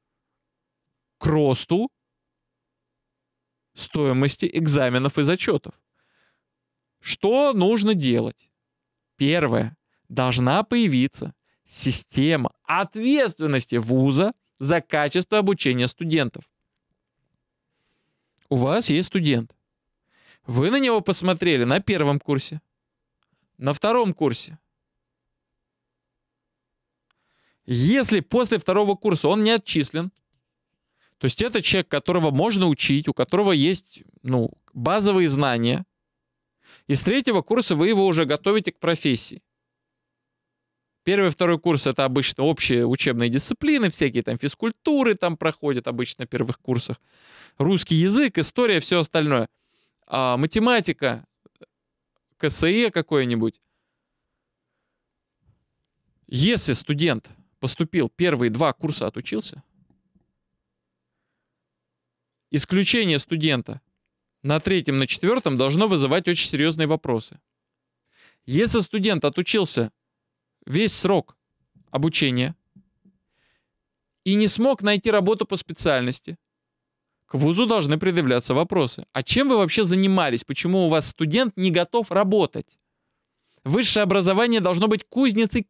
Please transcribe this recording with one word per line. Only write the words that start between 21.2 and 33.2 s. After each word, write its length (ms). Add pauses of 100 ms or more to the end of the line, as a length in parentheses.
на 160
первом 400
курсе, 420 (960)
на 160
втором 400
курсе. 440 (3000)
Если 540
после 360
второго 380
курса 320
он 160
не 80
отчислен, 600 (1080)
то 60
есть 180
это 180
человек, 260
которого 440
можно 360
учить, 400
у 60
которого 380